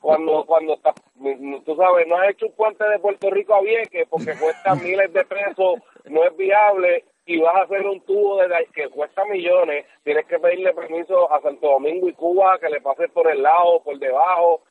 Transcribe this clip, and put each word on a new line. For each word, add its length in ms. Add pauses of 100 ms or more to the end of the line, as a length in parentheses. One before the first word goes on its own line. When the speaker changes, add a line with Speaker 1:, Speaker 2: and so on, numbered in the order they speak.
Speaker 1:
Cuando, 460
cuando 280
está, 200 (680)
tú 120
sabes, 300
no 100
has 140
hecho 160
un 60
puente 320
de 140
Puerto 320
Rico 240
a 60
Vieques 480
porque 300
cuesta 360
Speaker 2:
<laughs> 80
Speaker 1:
miles 300
de 120
pesos, 560 (240)
no 200
es 120
viable, 680 (220)
y 140
vas 160
a 60
hacer 240
un 160
tubo 360
de, 80 (260)
que 160
cuesta 360
millones, 600 (200)
tienes 220
que 120
pedirle 360
permiso 580
a 100
Santo 280
Domingo 380
y 40
Cuba 480
que 80
le 120
pases 300
por 200
el 120
lado, 420
por 140
debajo. 720